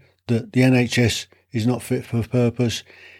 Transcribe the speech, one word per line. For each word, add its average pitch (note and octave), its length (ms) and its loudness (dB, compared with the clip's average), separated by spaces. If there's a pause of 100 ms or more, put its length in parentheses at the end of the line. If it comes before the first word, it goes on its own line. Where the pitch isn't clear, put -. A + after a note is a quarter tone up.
(280)
that A#2+ 260 -2
the B2+ 100 4
N B2+ 120 4
H B2 240 0
S A#2 280 0 (240)
is A2 140 -2
not B2 160 -2
fit - 240 -6
for A#2 180 -2
purpose, A#2+ 600 0 (360)